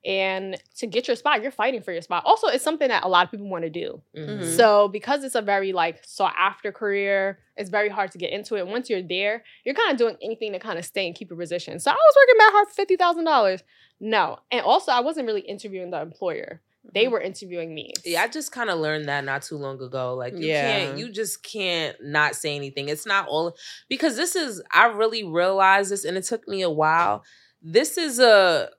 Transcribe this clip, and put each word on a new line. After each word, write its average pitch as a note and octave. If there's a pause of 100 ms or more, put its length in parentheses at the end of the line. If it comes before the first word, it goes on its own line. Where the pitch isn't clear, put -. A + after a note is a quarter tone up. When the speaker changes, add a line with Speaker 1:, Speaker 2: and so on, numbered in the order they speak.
Speaker 1:
And F#3+ (200)
to B3
get A3+
your A#3+
spot, C4+
you're C4+
fighting A#3+
for F#3+
your E3+
spot. F3
Also, A4+
it's B3
something D#4
that A3
a F#3
lot F3+
of F3
people G3+
wanna E3
do. E3 (120)
Speaker 2:
Mm-hmm. D#3 (120)
Speaker 3:
Mm-hmm. E3
Speaker 1:
So G#3
because B3+
it's C4
a A3+
very, G3
like, E3+
sought -
after G3
career, G3 (180)
it's G3
very G#3
hard G3
to F#3
get E3+
into G#3
it. F3+
Once A#3+
you're F#3+
there, G3 (220)
you're C4+
kinda F#4+
doing A3+
anything A3
to F#3
kinda F3+
stay F#3+
and E3+
keep -
your E3+
position. E3+
So -
I -
was D5+
working B4+
mad G#4+
hard G#4
for -
fifty F#4+
thousand F4
dollars. G#3+ (360)
No. G3 (120)
And A#3+
also, C4+
I B3
wasn't C#4+
really G#3+
interviewing F#3+
the E3
employer. E3 (340)
They G#3
Speaker 3:
Mm-hmm. B3+
Speaker 1:
were G#3+
interviewing F3
me. - (120)
Speaker 2:
Yeah, E3+
I A#3
just C#4+
kinda A3
learned D#3
that C#3+
not C#3
too -
long C3+
ago. B2+
Like, B2+
you D#3+
Speaker 3:
Yeah. D3+ (260)
Speaker 2:
can't, C#3
you A#3+
just G3+
can't F3
not D3
say D3
anything. C#3
It's D3+
not G3
all, E3 (320)
because C4+
this F4
is, C4+
I G3+
really A3
realized F#3+
this, G3+
and F3
it F#3+
took -
me G3
a F3
while. D#3 (360)
This A3+
is C#4
a F#3+